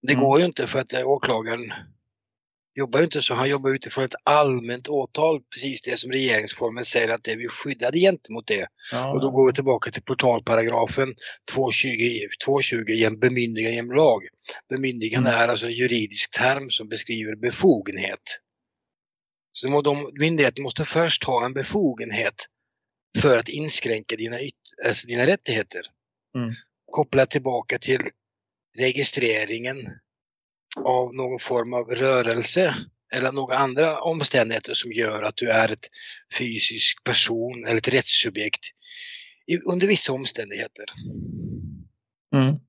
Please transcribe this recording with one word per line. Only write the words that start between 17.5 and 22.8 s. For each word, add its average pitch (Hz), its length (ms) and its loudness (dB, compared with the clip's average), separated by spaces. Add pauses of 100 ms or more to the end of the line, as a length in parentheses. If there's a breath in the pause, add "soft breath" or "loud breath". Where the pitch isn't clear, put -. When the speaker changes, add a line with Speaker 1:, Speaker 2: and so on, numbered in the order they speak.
Speaker 1:
Så - 180 -6
må-, 143 120 4
de, 143 380 0
myndigheten 147 440 2
måste 139 220 -4
först 160 380 0
ha 123 220 0
en 131 80 -4
befogenhet 117 840 -2 (840)